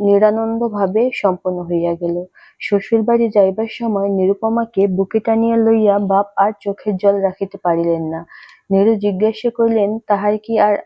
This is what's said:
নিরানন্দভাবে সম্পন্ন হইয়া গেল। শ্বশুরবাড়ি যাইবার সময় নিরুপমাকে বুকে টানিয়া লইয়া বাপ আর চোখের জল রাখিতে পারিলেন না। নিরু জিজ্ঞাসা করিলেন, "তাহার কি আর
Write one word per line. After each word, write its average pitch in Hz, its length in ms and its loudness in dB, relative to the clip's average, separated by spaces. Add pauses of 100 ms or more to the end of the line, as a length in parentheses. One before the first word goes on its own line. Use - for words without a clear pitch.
নিরানন্দভাবে 214 1120 0
সম্পন্ন 180 500 -2
হইয়া 170 300 -2
গেল। 170 300 -6 (360)
শ্বশুরবাড়ি 226 680 0
যাইবার 208 420 2
সময় 202 380 -4
নিরুপমাকে 202 800 0
বুকে 190 340 -2
টানিয়া 226 360 0
লইয়া 220 420 4
বাপ 196 280 0 (100)
আর 208 240 2
চোখের 202 360 -4
জল 202 180 2
রাখিতে 190 480 -4
পারিলেন 170 400 0
না। 160 240 -8 (440)
নিরু 202 240 4
জিজ্ঞাসা 208 560 -2
করিলেন, 220 480 0
"তাহার 208 400 -2
কি 226 200 -4
আর 208 280 2